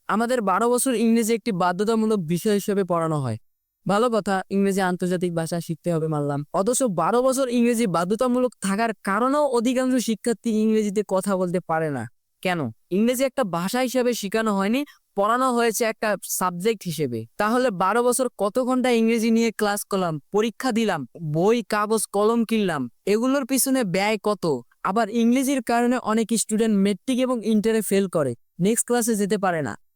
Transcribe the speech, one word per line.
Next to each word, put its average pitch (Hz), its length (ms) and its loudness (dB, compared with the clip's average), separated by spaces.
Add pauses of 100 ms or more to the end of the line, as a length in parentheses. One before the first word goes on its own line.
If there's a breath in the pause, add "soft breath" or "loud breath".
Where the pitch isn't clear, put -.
আমাদের 240 320 0
বারো 202 300 2
বছর 247 240 2
ইংরেজি 226 400 2
একটি 226 180 -2
বাধ্যতামূলক 208 640 0
বিষয় 175 360 0
হিসেবে 202 300 0
পড়ানো 165 360 0
হয়। 117 160 -2 (520)
ভালো 214 220 2
কথা, 196 400 -2
ইংরেজি 196 300 0
আন্তর্জাতিক 180 540 -2
ভাষা 165 260 -4
শিখতে 170 320 -4
হবে 160 160 0
মানলাম, 147 440 -2
অথচ 208 300 0
বারো 202 400 0
বছর 262 260 0
ইংরেজি 240 380 2
বাধ্যতামূলক 226 760 0
থাকার 202 280 0 (140)
কারণেও 254 420 2
অধিকাংশ 254 580 0
শিক্ষার্থী 226 460 -2
ইংরেজিতে 214 580 2
কথা 190 280 0
বলতে 180 240 -2
পারে 160 300 -2
না। 117 180 -6 (340)
কেন? 170 280 -2 (200)
ইংরেজি 233 340 2
একটা 262 200 -2
ভাষা 180 360 -2
হিসেবে 247 340 0
শেখানো 208 420 -2
হয়নি, 220 280 0 (300 loud breath)
পড়ানো 240 400 2
হয়েছে 233 300 0
একটা 220 380 -2
সাবজেক্ট 185 640 -2
হিসেবে। 131 420 -4 (100)
তাহলে 240 340 0
বারো 190 320 0
বছর 247 260 0 (100)
কত 202 200 -2
ঘন্টা 254 320 0
ইংরেজি 226 400 2
নিয়ে 226 200 2
ক্লাস 202 340 -2
করলাম, 170 360 -2 (120)
পরীক্ষা 226 400 0
দিলাম, 196 340 0 (160)
বই, 180 460 2
কাগজ, 214 340 0 (100)
কলম 220 320 2
কিনলাম, 175 460 -2 (160)
এগুলোর 254 400 0
পিছনে 262 380 0
ব্যয় 196 380 0
কত? 165 400 -2 (200)
আবার 190 280 0
ইংরেজির 247 520 2
কারণে 240 360 2
অনেক 220 360 0
স্টুডেন্ট 214 420 0
মেট্রিক 202 420 0
এবং 254 280 -2
ইন্টারে 220 360 2
ফেল 202 260 0
করে, 139 260 -2 (260)
নেক্সট 220 260 0
ক্লাসে 233 280 0
যেতে 208 240 0
পারে 180 240 0
না। 110 140 -6 (200)